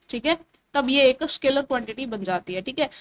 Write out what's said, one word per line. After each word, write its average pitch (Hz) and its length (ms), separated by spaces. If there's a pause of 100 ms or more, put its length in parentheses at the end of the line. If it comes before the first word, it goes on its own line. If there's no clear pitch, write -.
ठीक 240 160
है, 320 120 (380)
तब 269 140
ये 269 200
एक 254 160
scalar 277 380
quantity 240 440
बन 214 160
जाती 180 300
है, 185 80
ठीक - 180
है। 196 100 (120)